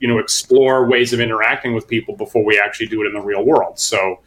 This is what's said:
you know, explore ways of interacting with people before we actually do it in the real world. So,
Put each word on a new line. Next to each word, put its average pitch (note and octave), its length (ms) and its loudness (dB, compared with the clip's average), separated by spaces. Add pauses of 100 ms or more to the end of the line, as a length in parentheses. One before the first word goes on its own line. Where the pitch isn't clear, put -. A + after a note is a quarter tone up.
you A#2+ 80 -2
know, A#2 80 2
explore C3 720 2
ways B2 260 2
of A#2 80 0
interacting A#2 540 -2
with A2 120 -6
people A2+ 280 -4
before G#2+ 280 -2
we G#2 160 2
actually G#2 280 -2
do G#2+ 160 -4
it G#2 40 -2
in G2+ 60 -8
the G#2 80 -8
real G2+ 240 -4
world. C3 340 2
So, F#2+ 480 -4